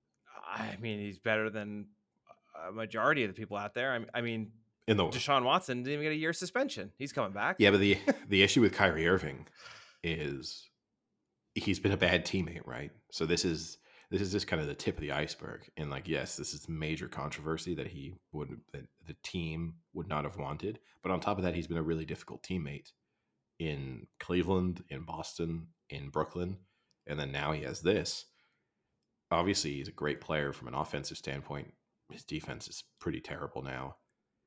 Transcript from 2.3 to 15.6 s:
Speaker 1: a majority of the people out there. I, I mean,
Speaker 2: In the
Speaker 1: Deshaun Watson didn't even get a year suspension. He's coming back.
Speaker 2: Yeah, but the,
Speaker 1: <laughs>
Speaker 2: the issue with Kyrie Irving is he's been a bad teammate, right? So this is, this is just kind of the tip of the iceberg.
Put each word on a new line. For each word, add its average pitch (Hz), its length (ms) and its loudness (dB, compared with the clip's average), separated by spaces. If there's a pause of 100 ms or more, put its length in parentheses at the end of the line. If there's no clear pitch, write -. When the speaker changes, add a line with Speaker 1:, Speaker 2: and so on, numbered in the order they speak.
Speaker 1:
a 98 40 -8
majority 113 520 2
of 101 40 0
the 95 60 -6
people 104 220 -8
out 104 180 -6
there. 127 180 0 (220)
I, 120 40 -2
I - 40 0
mean, 113 300 -2 (340)
Speaker 2:
In 110 100 8
the 92 100 6
Speaker 1:
Deshaun 131 380 4
Watson 131 380 4
didn't 135 120 -2
even 147 100 0
get 156 80 0
a 151 40 0
year 160 160 2
suspension. 185 640 -2
He's 139 160 -6
coming 104 200 0
back. 113 260 0
Speaker 2:
Yeah, 101 140 10
but 98 80 8
the, 101 180 8 (140)
Speaker 1:
<laughs> - 160 -8
Speaker 2:
the 98 140 8
issue 101 180 8
with 104 120 8
Kyrie 82 360 6
Irving 78 380 2 (580)
is 76 640 -4 (840)
he's - 260 0
been 101 120 4
a 95 40 4
bad 87 280 6
teammate, 85 420 -2
right? 64 260 -8 (180)
So - 160 0
this 85 180 4
is, 82 340 -2 (320)
this 95 100 0
is 95 100 0
just 98 160 0
kind 80 160 0
of 73 60 -2
the 71 60 -6
tip - 220 -2
of - 40 -8
the 73 120 -4
iceberg. - 640 -6